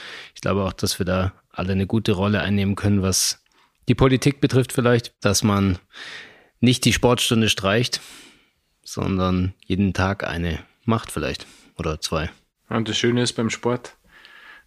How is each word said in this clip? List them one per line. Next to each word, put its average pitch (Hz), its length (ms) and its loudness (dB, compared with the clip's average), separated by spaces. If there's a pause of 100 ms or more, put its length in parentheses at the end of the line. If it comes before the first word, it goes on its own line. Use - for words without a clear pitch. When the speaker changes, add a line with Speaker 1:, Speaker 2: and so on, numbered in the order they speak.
(340)
Speaker 1:
ich - 80 -20
glaube 95 220 0
auch, 92 100 -4
dass - 240 -4
wir 92 80 -4
da 92 260 0 (180)
alle 92 220 -6
eine 95 140 0
gute 110 260 0
Rolle 98 300 0
einnehmen 98 320 0
können, 101 260 2
was - 420 -2 (460)
die 123 60 4
Politik 131 480 2
betrifft 127 320 2
vielleicht, 120 400 2 (100)
dass 101 180 2
man 98 360 2 (840)
nicht 123 240 2
die 117 80 4
Sportstunde 117 560 2
streicht, 104 520 0 (840)
sondern 92 720 -2 (100)
jeden 95 300 0
Tag 95 300 -2
eine 85 340 -4 (260)
macht 113 280 -2
vielleicht 69 340 -6 (300)
oder 80 240 -4
zwei. 80 300 -4 (380)
Speaker 2:
Und 113 200 -2
das 107 100 -2
Schöne 120 240 2
ist 120 120 -2
beim 113 160 -2
Sport, - 440 -4 (720)